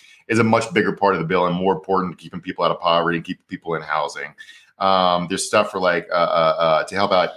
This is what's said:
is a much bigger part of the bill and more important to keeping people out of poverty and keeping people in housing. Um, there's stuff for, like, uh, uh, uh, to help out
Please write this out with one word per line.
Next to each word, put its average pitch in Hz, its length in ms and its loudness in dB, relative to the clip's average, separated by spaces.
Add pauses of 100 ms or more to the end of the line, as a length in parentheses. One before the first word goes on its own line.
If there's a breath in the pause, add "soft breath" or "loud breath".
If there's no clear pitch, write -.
(280 loud breath)
is 113 100 0
a 113 60 0
much 113 300 0
bigger 98 180 2
part 98 220 0
of 85 60 -2
the 82 60 -4
bill 90 200 0
and 87 100 0
more 92 180 0
important 92 420 -2
to - 60 -20
keeping 85 180 -14
people 90 240 -6
out 82 60 0
of 82 100 -4
poverty 85 380 2
and 82 60 -8
keeping - 240 -12
people 85 260 -8
in 78 80 -6
housing. 73 520 -6 (440 loud breath)
Um, 92 500 2
there's 95 180 -4
stuff 107 240 2
for, 98 80 -8
like, 87 320 0
uh, 90 40 -2
uh, 82 440 2
uh, 80 260 2
to - 120 -10
help 98 160 2
out 87 240 2